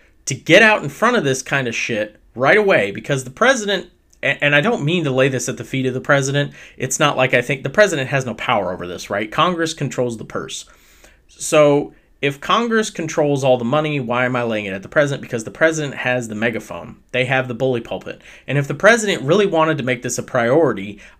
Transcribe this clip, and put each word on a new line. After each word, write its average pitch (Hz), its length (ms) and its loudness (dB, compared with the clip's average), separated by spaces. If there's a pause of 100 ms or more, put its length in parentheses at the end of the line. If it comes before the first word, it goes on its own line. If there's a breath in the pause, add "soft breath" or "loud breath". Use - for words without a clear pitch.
(260 soft breath)
to 135 80 -4
get 175 280 6
out 214 200 4
in 147 60 -4
front 233 280 0
of 180 80 0
this 135 180 0
kind 135 260 -2
of 117 60 -6
shit 107 420 -4 (200)
right 143 220 4
away, 165 320 2
because 123 340 -4
the 135 60 -16
president, 208 560 0 (360)
a-, 139 220 -2
and 147 100 2
I 147 60 6
don't 208 240 0
mean 170 200 0
to 139 60 0
lay 131 180 4
this 127 200 -4
at 120 80 -6
the 120 80 -10
feet 131 220 -4
of 123 80 -2
the 127 60 -6
president. 143 520 0 (240 loud breath)
It's - 240 -4
not 147 160 2
like 127 160 2
I 127 80 6
think 135 220 -4
the 139 80 -4
president 165 400 2
has 135 160 -2
no 113 80 -8
power 101 380 0
over 87 140 -8
this, 90 220 -10
right? 107 220 -4
Congress 165 420 0
controls 123 460 -4
the - 60 -12
purse. - 400 -10 (640 soft breath)
So 151 640 2 (260 soft breath)
if 143 200 -4
Congress 220 500 0
controls 147 540 0
all 127 120 4
the 117 80 -2
money, 147 360 0
why 120 240 -2
am 127 100 -2
I 123 80 0
laying 110 220 -2
it 95 80 -6
at 95 100 -8
the - 60 -14
president? 143 340 0
Because 113 220 -6
the 120 80 -12
president 156 420 0
has 123 320 -2
the 110 80 -10
megaphone. 104 600 -6 (160)
They 123 140 0
have 131 200 0
the 123 80 -6
bully 127 280 0
pulpit. - 380 -10 (280 loud breath)
And 135 100 0
if 143 80 -2
the 165 80 -4
president 202 480 4
really 185 240 4
wanted 160 320 2
to 139 60 -4
make 123 180 -2
this 123 160 -6
a 120 60 -4
priority, 117 760 0 (220 loud breath)